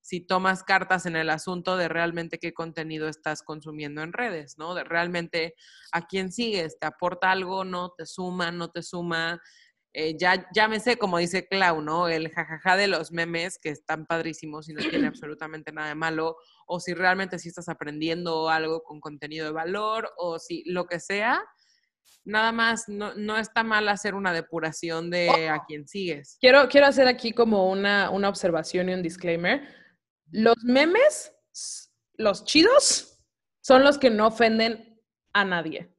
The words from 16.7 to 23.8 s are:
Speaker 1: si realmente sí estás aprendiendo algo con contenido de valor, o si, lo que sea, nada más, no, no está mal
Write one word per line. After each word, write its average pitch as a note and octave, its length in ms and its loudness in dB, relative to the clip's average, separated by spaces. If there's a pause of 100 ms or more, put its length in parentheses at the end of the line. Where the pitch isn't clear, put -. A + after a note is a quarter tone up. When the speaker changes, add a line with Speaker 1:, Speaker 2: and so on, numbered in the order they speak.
Speaker 1:
si F3+ 140 -8
realmente F#3 460 0
sí E3+ 100 -14
estás F3 200 -12
aprendiendo D#3+ 800 -4
algo D#3+ 340 0
con D3+ 160 -18
contenido D3+ 480 -10
de D#3 40 -6
valor, G#3 680 -4
o E3+ 220 -4
si, - 260 -10
lo F3+ 200 -4
que F3 140 -6
sea, A3+ 420 -2 (840)
nada A3 280 0
más, A3+ 360 -2
no, G#3 280 -8
no G#3 220 -4
está A3+ 260 -2
mal G#3+ 260 2